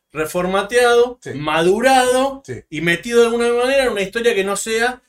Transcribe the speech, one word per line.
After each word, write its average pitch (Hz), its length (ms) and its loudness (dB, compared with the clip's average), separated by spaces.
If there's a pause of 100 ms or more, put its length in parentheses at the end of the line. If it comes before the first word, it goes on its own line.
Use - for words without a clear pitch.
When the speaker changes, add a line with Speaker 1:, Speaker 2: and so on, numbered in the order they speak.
(120)
Speaker 1:
reformateado, 202 1080 0
Speaker 2:
Sí. 131 140 -12
Speaker 1:
madurado 247 1120 0
Speaker 2:
Sí. 117 240 -12
Speaker 1:
y 156 120 -8
metido 170 380 0
de 233 80 6
alguna 233 220 0
manera 254 360 2
en 233 60 0
una 202 100 -4
historia 226 320 -2
que 190 100 0
no 196 120 -2
sea, 226 540 -4